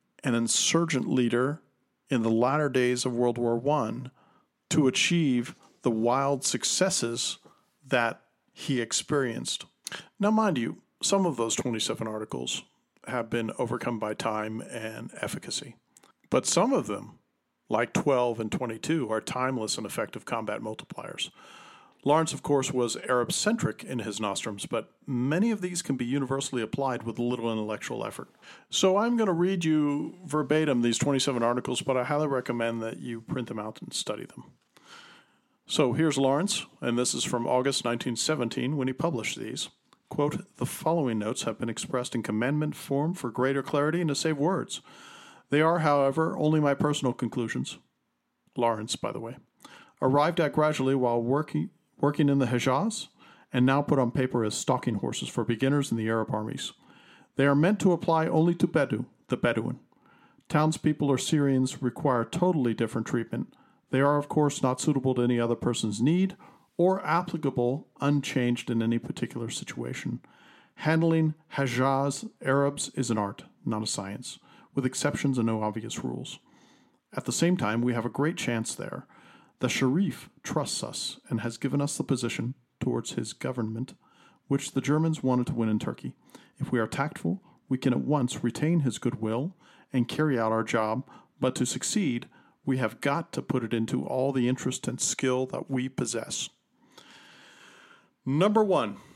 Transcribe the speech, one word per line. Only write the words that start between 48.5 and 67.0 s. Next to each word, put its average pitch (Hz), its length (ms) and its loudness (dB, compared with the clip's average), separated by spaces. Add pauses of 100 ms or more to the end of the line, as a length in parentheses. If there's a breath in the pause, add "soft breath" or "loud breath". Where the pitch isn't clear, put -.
Lawrence, 113 400 0
by 113 160 -4
the 113 80 -8
way. 113 160 -10 (640 loud breath)
"Arrived 147 380 4
at 147 120 2
gradually 143 440 2
while 120 260 2
working, 151 480 0 (280)
working 147 300 4
in 139 120 4
the 123 60 4
Hejaz, 131 640 0 (440 loud breath)
and 127 120 4
now 135 160 6
put 143 180 2
on 120 120 4
paper 127 340 0
as 107 100 0
stalking 123 420 0
horses 117 320 -4
for 117 160 -2
beginners 135 480 2
in 117 40 2
the 110 120 0
Arab 113 260 0
armies. - 380 -6 (640 loud breath)
They 135 100 4
are 143 80 6
meant 175 260 4
to 185 120 6
apply 165 340 2
only 165 300 4
to 170 100 4
Bedu, 135 400 0 (220)
the 123 80 0
Bedouin. 117 420 0 (680 soft breath)
Townspeople 151 600 2
or 135 80 4
Syrians 135 640 2
require 123 440 2
totally 160 500 2
different 113 320 -2
treatment. - 480 -4 (360 soft breath)
They 135 100 2
are, 143 160 4
of 143 120 -2
course, 147 340 2
not 127 180 2
suitable 131 340 2
to 123 80 2
any 120 160 2
other 117 160 2
person's 113 480 -2
need 180 340 2 (420 loud breath)
or 185 280 2